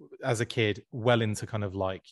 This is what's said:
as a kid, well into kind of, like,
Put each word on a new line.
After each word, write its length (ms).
as 180
a 40
kid, 360
well 300
into 240
kind 180
of, 120
like, 360